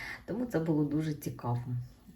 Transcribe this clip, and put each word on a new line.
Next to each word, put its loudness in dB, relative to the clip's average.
Тому -2
це 2
було 4
дуже 2
цікаво. -2